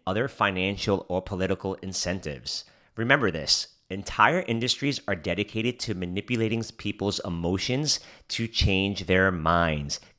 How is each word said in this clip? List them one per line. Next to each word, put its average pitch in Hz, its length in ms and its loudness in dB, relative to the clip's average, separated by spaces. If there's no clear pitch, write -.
other 104 200 0
financial 98 800 0
or 90 140 0
political 95 520 -2
incentives. 90 920 -6
Remember 120 340 4
this, - 380 0
entire 107 580 4
industries 123 580 0
are 101 80 -2
dedicated 101 640 -2
to 113 160 -4
manipulating 107 680 -2
people's 101 420 -2
emotions 95 800 0
to 117 220 -4
change 98 560 2
their 92 260 4
minds, 80 720 2